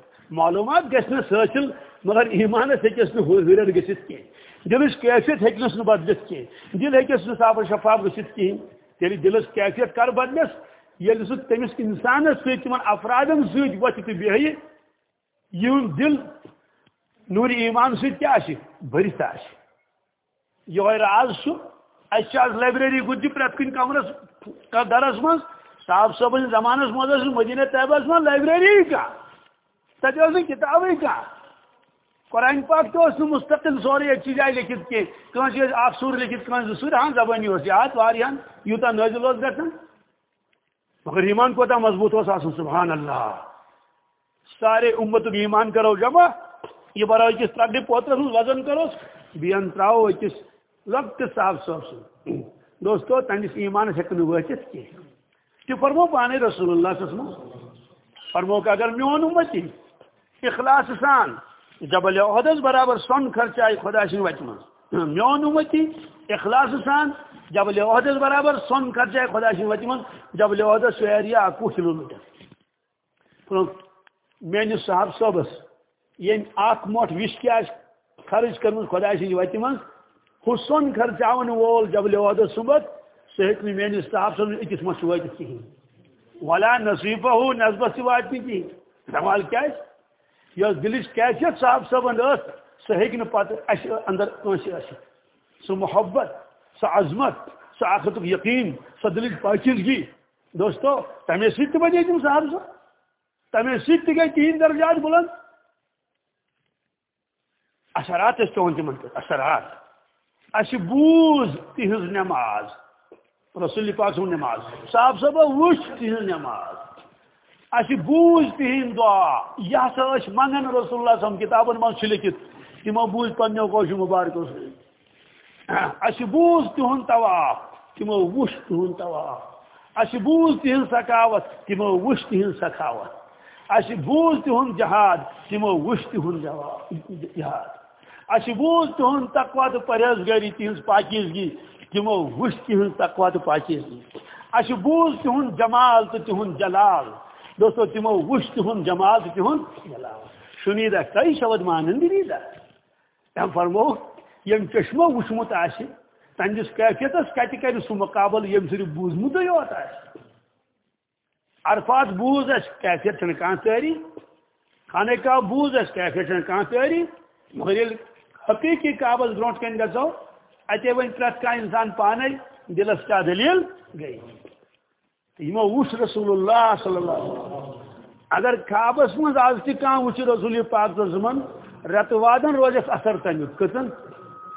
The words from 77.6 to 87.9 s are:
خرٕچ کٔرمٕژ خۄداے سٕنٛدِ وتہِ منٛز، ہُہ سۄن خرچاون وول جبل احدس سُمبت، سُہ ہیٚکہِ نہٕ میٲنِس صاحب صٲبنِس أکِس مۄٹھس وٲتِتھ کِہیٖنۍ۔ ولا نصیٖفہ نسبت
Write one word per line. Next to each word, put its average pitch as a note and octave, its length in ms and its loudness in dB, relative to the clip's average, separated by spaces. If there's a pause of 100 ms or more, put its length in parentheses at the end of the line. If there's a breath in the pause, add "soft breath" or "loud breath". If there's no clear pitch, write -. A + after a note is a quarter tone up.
خرٕچ A3+ 300 0
کٔرمٕژ G#3+ 300 -2
خۄداے G3 260 0
سٕنٛدِ F#3 180 -4
وتہِ F#3 240 -2
منٛز، B3 200 -2 (720)
ہُہ A#3+ 80 2
سۄن C#4+ 380 0
خرچاون A#3 560 0
وول A3+ 420 2
جبل G3+ 240 2
احدس G3+ 400 2
سُمبت، C#4+ 280 2 (520)
سُہ G3 80 0
ہیٚکہِ G#3 200 0
نہٕ G#3 120 -6
میٲنِس G3+ 360 -4
صاحب G#3 260 -2
صٲبنِس G#3+ 300 -4
أکِس G3 160 -8
مۄٹھس F3 200 -6
وٲتِتھ E3+ 340 -2
کِہیٖنۍ۔ A#2+ 240 -14 (800)
ولا F#3+ 360 2
نصیٖفہ G#3 500 -2 (260)
نسبت A3 420 0